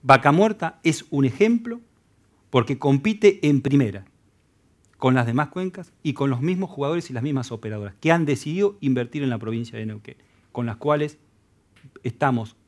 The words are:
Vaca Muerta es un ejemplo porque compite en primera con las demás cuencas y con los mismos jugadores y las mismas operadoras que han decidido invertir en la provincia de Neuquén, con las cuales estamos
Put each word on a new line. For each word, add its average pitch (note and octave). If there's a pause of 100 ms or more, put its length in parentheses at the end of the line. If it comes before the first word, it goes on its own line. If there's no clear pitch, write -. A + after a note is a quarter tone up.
Vaca C3+
Muerta G3+
es D#3+
un C#3
ejemplo A#3 (680)
porque B2+
compite F#3+
en C#3+
primera B2+ (920)
con B2+
las B2
demás C3
cuencas F#3
y D3
con C#3
los B2
mismos F3+
jugadores D#3
y -
las A#2
mismas C3+
operadoras G#2+
que D#3+
han E3
decidido E3+
invertir C3
en C3+
la A#2
provincia A2+
de A2
Neuquén, G#2+ (340)
con A#2+
las A2+
cuales D3 (840)
estamos A#2+ (100)